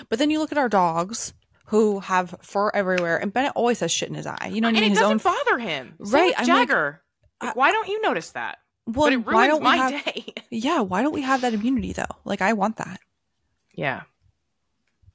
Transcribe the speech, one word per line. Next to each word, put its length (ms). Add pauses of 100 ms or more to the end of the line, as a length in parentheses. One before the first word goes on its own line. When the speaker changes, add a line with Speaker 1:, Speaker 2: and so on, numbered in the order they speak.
Speaker 1:
But 120
then 100
you 80
look 140
at 60
our 100
dogs 680 (320)
who 340
have 420
fur 300
everywhere, 480
and 120
Bennett 240
always 240
has 100
shit 180
in 60
his 120
eye. 260
You 80
know 80
what 80
I 20
Speaker 2:
And 40
Speaker 1:
mean? 20
Speaker 2:
it 60
Speaker 1:
His 100
Speaker 2:
doesn't 100 (160)
Speaker 1:
own 80
f- 120
Speaker 2:
bother 120
him. 460
Same 80
Speaker 1:
Right, 160
Speaker 2:
with 100
Speaker 1:
I'm 160
like, 140
Speaker 2:
Jagger. 340 (400)
Like, 80
Speaker 1:
I 80
Speaker 2:
why 140
don't 160
you 140
notice 280
that? 280 (280)
Speaker 1:
Well, 200
Speaker 2:
But 60
it 40 (100)
Speaker 1:
why 200
Speaker 2:
ruins 20
Speaker 1:
don't 120
we 40
Speaker 2:
my 120
Speaker 1:
have 280
Speaker 2:
day. 220 (140)
<laughs> 100
Speaker 1:
Yeah, 300
why 220
don't 100
we 80
have 220
that 100
immunity, 400
though? 140 (180)
Like, 160
I 140
want 220
that. 240 (760)
Speaker 2:
Yeah. 300 (1120)